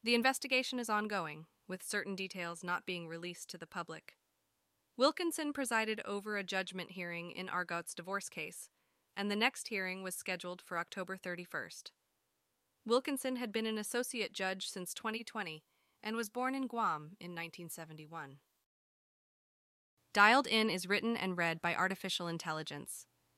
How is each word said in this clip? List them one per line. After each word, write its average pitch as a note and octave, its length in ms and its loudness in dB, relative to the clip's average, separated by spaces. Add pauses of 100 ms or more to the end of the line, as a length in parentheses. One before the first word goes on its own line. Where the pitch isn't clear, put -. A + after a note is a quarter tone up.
The A#3+ 100 6
investigation B3+ 640 4
is A3+ 100 -4
ongoing, G3 580 0 (200)
with F#3 160 -6
certain G3 320 -2
details F3+ 480 -6
not F3 220 -2
being E3+ 240 -4
released E3+ 400 -8
to F3+ 80 -10
the E3+ 100 -10
public. E3 480 -8 (800)
Wilkinson D4+ 560 4
presided A3 540 2
over G3+ 320 -2
a G3 80 -2
judgment F#3 460 -2
hearing F3 400 -6
in F#3 180 -8
Argote's E3+ 440 -2
divorce F#3+ 360 -4
case, - 400 -8 (480)
and G3+ 120 0
the G3+ 60 2
next A#3 320 2
hearing F#3+ 340 -4
was F#3 140 -4
scheduled F3+ 460 -4
for - 160 -4
October F#3 400 -4
thirty-first. F3 760 -6 (920)
Wilkinson B3+ 500 2
had A#3+ 160 -4
been A3 140 0
an A3 120 0
associate A#3 540 -2
judge F#3+ 380 -2
since F3+ 240 -6
twenty A3+ 320 -4
twenty E3 400 -6 (360)
and A3 140 -2
was A3+ 140 -2
born B3+ 260 0
in C4+ 120 0
Guam F3 520 0
in F3 160 -8
nineteen E3 340 -8
seventy-one. D#3 680 -12 (1800)
Dialed A3 320 10
In A3+ 240 4
is F3+ 180 0
written A3 300 2
and F#3 220 0
read E3 200 2
by F3 140 2
artificial F#3 540 0
intelligence. D#3 800 -4 (300)